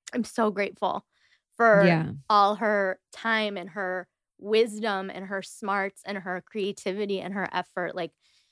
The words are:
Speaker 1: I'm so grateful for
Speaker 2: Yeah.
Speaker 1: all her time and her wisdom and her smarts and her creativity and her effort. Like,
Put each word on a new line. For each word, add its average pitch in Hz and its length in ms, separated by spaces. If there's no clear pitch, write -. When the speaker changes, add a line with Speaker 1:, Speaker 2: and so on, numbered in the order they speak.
Speaker 1:
I'm 247 80
so 214 300
grateful 202 540
for 214 280
Speaker 2:
Yeah. 160 260
Speaker 1:
all 208 240
her 202 460
time 214 440
and 185 140
her 185 360
wisdom 208 760
and 190 140
her 196 160
smarts 196 640
and 202 120
her 180 280
creativity 202 720
and 190 140
her 190 180
effort. 175 440
Like, 170 160